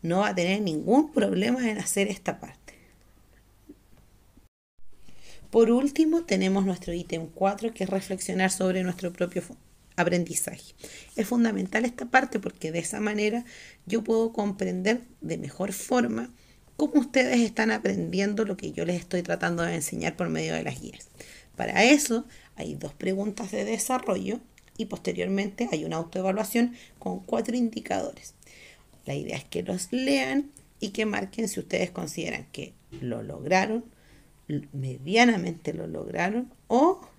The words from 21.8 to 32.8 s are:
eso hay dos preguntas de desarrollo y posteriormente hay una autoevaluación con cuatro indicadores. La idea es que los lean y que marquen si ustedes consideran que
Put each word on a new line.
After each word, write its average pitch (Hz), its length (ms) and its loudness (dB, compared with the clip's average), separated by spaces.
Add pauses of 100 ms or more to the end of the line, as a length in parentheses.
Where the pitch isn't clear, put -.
eso 262 420 4 (300)
hay - 180 -8
dos 143 180 -10
preguntas 196 600 -4
de 202 120 -2
desarrollo 220 760 -2 (360)
y 220 100 -4
posteriormente 196 840 -2
hay 156 140 -2
una 165 120 -4
autoevaluación 190 800 0 (240)
con 185 220 -6
cuatro 226 340 -2
indicadores. 226 800 -2 (720)
La 139 80 -4
idea - 220 -6
es - 80 -8
que 175 180 -6
los 180 300 -4
lean 269 580 2 (300)
y 214 80 -4
que 214 180 -2
marquen 202 420 -2
si - 120 -4
ustedes - 320 -2
consideran 156 580 -6
que - 240 -12 (260)